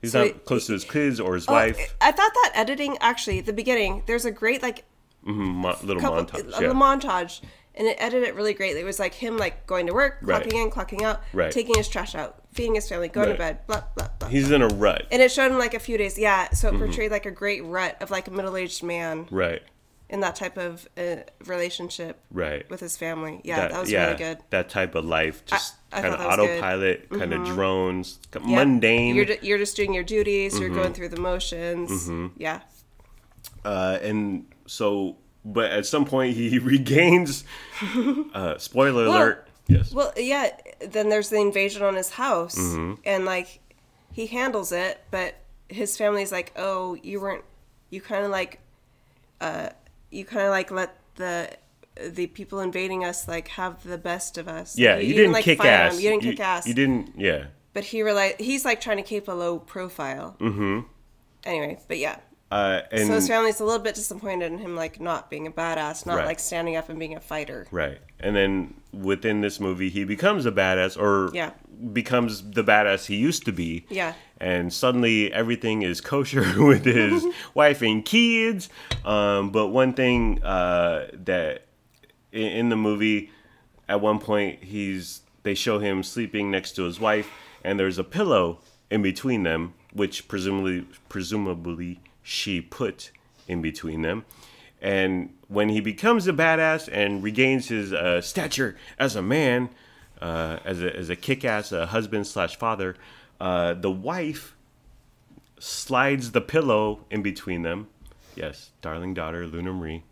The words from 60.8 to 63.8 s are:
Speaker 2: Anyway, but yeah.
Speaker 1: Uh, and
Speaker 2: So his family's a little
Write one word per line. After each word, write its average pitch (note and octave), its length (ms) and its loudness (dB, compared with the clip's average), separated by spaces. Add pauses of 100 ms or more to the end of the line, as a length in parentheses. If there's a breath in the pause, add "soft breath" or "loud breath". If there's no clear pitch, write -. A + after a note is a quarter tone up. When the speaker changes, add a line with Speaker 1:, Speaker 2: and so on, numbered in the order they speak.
Speaker 2:
Anyway, D#3+ 340 -6 (100)
but - 100 -6
yeah. C#3+ 180 -4 (340)
Speaker 1:
Uh, G2 400 0
and A2 180 2
Speaker 2:
So G2+ 60 4
his - 140 2
family's A3+ 320 2
a G#3+ 40 -4
little A3 180 0